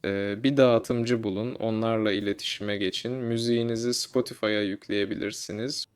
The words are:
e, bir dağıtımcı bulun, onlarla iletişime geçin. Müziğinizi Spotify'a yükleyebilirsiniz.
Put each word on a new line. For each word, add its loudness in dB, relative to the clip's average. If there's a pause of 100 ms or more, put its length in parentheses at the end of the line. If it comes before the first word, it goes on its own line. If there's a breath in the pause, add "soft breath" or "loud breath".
e, -2
bir 4
dağıtımcı 4
bulun, -2
onlarla 0
iletişime -2
geçin. -2
Müziğinizi 0
Spotify'a -2
yükleyebilirsiniz. -4 (100)